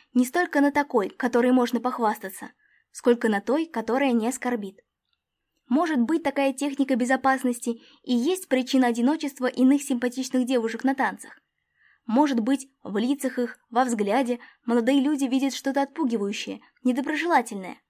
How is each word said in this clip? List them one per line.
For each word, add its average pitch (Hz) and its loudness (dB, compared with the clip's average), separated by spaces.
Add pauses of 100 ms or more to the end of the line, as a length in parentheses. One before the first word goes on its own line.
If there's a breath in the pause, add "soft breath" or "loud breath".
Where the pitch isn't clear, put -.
(120 loud breath)
не 247 4
столько 349 0
на 285 4
такой, 285 0
которой 247 2
можно 240 2
похвастаться, 220 -4 (400)
сколько 240 2
на 202 0
той, 320 0
которая 240 0
не 226 2
оскорбит. 247 -6 (880)
Может 311 2
быть, 320 0
такая 277 0
техника 277 -2
безопасности 247 0 (220 loud breath)
и 247 -2
есть 311 0
причина 254 2
одиночества 254 -2
иных 262 4
симпатичных 254 -2
девушек 233 -2
на 269 2
танцах. 208 -6 (640)
Может 262 2
быть, 269 -2 (160)
в 202 -6
лицах 247 -2
их, 240 -4 (100)
во 247 0
взгляде 233 0 (260 loud breath)
молодые 240 2
люди 277 0
видят 262 0
что-то 277 -2
отпугивающее, 214 -4 (240 soft breath)
недоброжелательное. 254 -2 (120)